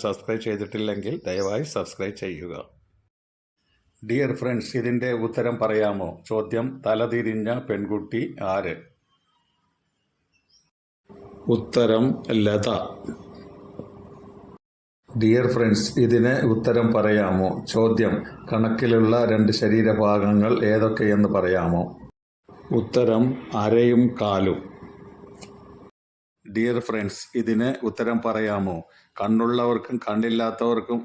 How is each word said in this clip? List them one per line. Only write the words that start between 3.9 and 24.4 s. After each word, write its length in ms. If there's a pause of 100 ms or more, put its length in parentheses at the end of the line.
ഡിയർ 380
ഫ്രണ്ട്സ്, 300 (100)
ഇതിൻ്റെ 300 (160)
ഉത്തരം 360
പറയാമോ? 460 (200)
ചോദ്യം, 380 (180)
തലതിരിഞ്ഞ 640 (220)
പെൺകുട്ടി 500 (320)
ആര്? 220 (2750)
ഉത്തരം, 500 (400)
ലത. 220 (2500)
ഡിയർ 320
ഫ്രണ്ട്സ്, 320 (180)
ഇതിന് 280 (200)
ഉത്തരം 340 (100)
പറയാമോ? 520 (240)
ചോദ്യം, 420 (360)
കണക്കിലുള്ള 800
രണ്ട് 200 (100)
ശരീരഭാഗങ്ങൾ 920 (180)
ഏതൊക്കെയെന്ന് 640
പറയാമോ? 480 (960)
ഉത്തരം, 460 (380)
അരയും 400 (180)
കാലും. 380 (1800)